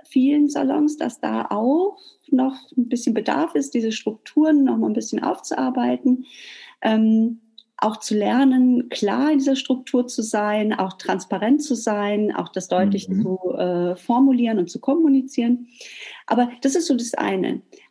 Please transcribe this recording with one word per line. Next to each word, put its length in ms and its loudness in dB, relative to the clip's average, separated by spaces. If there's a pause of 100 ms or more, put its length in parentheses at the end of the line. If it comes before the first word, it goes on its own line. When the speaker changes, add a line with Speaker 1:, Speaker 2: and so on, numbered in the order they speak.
Speaker 1:
vielen 400 4
Salons, 480 0
dass 240 -6
da 300 -4
auch 480 0 (320)
noch 260 0 (220)
ein 100 2
bisschen 260 -2
Bedarf 420 -2
ist, 180 -2
diese 180 -2
Strukturen 720 2
noch 140 2
mal 100 2
ein 60 0
bisschen 280 -4
aufzuarbeiten. 1040 -2 (560)
Ähm, 580 2 (380)
auch 200 -2
zu 180 -4
lernen, 720 4
klar 440 0
in 80 4
dieser 180 2
Struktur 500 -2
zu 140 -6
sein, 500 -2
auch 220 -4
transparent 680 -2
zu 140 -4
sein, 580 -2
auch 140 -6
das 220 -10
deutlich 400 0
Speaker 2:
Mhm. 120 0
Speaker 1:
zu, 360 -4
äh, 400 -2
formulieren 640 2
und 100 -2
zu 100 -12
kommunizieren. 880 0 (580)
Aber 240 2 (120)
das 140 0
ist 120 -2
so 80 2
das 180 -4
eine. 480 -2 (300)